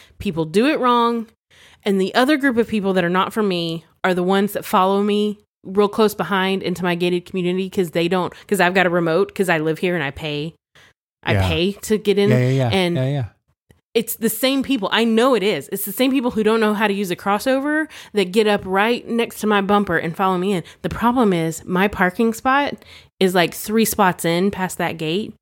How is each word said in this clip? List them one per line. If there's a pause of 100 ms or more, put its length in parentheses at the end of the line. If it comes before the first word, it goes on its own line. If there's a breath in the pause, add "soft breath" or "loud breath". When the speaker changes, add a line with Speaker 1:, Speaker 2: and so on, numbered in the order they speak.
(200 soft breath)
Speaker 1:
People
do
it
wrong. (560 soft breath)
And
the
other
group
of
people
that
are
not
for
me (180)
are
the
ones
that
follow
me (260)
real
close
behind
into
my
gated
community
'cause
they
don't, (140 loud breath)
'cause
I've
got
a
remote
'cause
I
live
here
and
I
pay, (680 soft breath)
I
Speaker 2:
Yeah.
Speaker 1:
pay
to
get
in.
Speaker 2:
Yeah,
yeah,
yeah.
Speaker 1:
And
Speaker 2:
Yeah,
yeah. (680)
Speaker 1:
it's
the
same
people.
I
know
it
is.
It's
the
same
people
who
don't
know
how
to
use
a
crossover (260 loud breath)
that
get
up
right
next
to
my
bumper
and
follow
me
in. (200 loud breath)
The
problem
is
my
parking
spot (340 loud breath)
is,
like,
three
spots
in
past
that
gate,